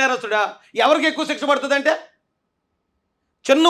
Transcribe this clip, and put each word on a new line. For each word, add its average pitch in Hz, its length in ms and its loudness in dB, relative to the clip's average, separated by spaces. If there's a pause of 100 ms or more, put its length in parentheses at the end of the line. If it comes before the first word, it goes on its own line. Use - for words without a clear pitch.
నేరస్తుడా? 247 400 -2 (440)
ఎవరికి 302 260 2
ఎక్కువ 311 200 -4
శిక్ష 294 200 -8
పడుతుందంటే 277 420 0 (1500)
చిన్న 302 240 4